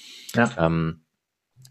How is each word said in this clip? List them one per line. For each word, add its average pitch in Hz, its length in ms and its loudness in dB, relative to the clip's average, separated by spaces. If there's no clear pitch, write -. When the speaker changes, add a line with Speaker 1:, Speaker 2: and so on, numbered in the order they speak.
Speaker 1:
Ja. 117 220 4
Speaker 2:
Ähm, 82 460 0